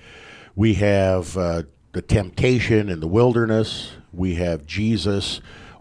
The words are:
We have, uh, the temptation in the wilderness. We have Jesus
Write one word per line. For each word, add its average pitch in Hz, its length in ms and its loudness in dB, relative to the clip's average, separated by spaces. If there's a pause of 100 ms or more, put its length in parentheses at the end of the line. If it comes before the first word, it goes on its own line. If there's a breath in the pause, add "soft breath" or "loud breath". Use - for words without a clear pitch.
(540 loud breath)
We 107 200 2
have, 95 640 2
uh, 85 240 -2 (300)
the 90 100 -8
temptation 107 880 0
in 85 100 -6
the 82 80 -4
wilderness. 110 840 2 (200)
We 90 220 -2
have 82 320 -2
Jesus 101 720 -2 (400 loud breath)